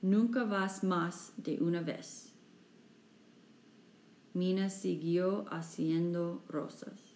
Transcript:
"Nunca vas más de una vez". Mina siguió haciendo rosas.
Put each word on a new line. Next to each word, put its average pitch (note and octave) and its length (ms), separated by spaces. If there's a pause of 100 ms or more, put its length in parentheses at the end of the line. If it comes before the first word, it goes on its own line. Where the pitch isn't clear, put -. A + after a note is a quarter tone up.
"Nunca A#3 420
vas G3 400
más F3 520
de - 240
una E3+ 220
vez". - 520 (2000)
Mina F#3 340
siguió F3+ 800
haciendo E3+ 1000
rosas. - 520 (160)